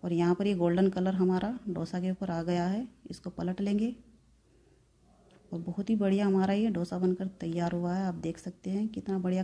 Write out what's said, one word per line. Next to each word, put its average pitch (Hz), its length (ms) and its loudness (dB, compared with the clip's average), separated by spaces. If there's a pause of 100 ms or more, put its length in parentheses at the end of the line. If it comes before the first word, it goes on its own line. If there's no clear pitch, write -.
और 180 100 -4
यहाँ 175 220 4
पर 196 120 0
ये 208 80 2
golden 175 360 4
color 185 240 0
हमारा 185 380 2 (160)
डोसा 170 320 -4
के 180 100 -2
ऊपर 185 200 -4
आ 165 120 -2
गया 175 240 0
है, 214 200 -2 (240)
इसको 180 220 -12
पलट 180 280 -4
लेंगे। 208 340 0 (1600)
और 170 80 -6
बहुत 180 300 -4
ही 226 60 4
बढ़िया 202 300 4
हमारा 190 280 4
ये 220 160 2
डोसा 175 280 -2
बनकर 185 280 2 (140)
तैयार 170 320 -2
हुआ 175 220 -2
है। 190 100 -2
आप 180 120 -2
देख 160 220 -6
सकते - 320 -10
हैं 202 180 0
कितना 196 300 -4
बढ़िया 185 260 0